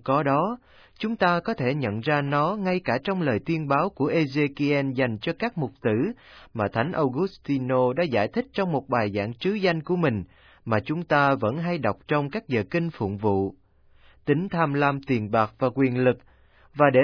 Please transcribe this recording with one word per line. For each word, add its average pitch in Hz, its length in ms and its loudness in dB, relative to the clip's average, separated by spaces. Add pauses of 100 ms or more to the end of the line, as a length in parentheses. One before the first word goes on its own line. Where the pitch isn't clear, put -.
có 143 180 2
đó. 160 360 0 (400)
Chúng 220 180 -4
ta 175 240 2
có 226 140 -4
thể 135 200 0
nhận 113 260 -2
ra 147 200 0
nó 147 400 0
ngay 185 240 -2
cả 120 200 0
trong 190 180 -2
lời 123 240 2
tiên 156 220 -2
báo 143 260 2
của 139 160 0
Ezekiel 143 800 0
dành 123 260 0
cho 165 200 -4
các 226 200 -6
mục 135 120 -2 (120)
tử, 120 300 0 (420)
mà 107 180 0
Thánh 135 200 -2
Augustino 131 1000 0
đã 165 120 -2
giải 110 240 0
thích - 240 -4
trong 190 200 -2
một 135 160 -2
bài 110 260 0
giảng 104 200 -4
trứ 185 180 -4
danh 180 300 0
của 180 140 -2
mình, 123 280 0 (400)
mà 110 160 0
chúng 156 220 -4
ta 143 320 4
vẫn 113 220 0
hay 170 220 -2
đọc 110 180 -2 (120)
trong 147 220 0
các - 180 -8
giờ 117 220 0
kinh 170 200 -2
phụng 101 260 -4
vụ. 98 380 0 (680)
Tính 156 240 2
tham 160 260 0
lam 139 320 0
tiền 107 240 0
bạc 110 280 2
và 131 160 0
quyền 127 300 2
lực, 120 120 4 (580)
và 143 180 6
để 170 120 8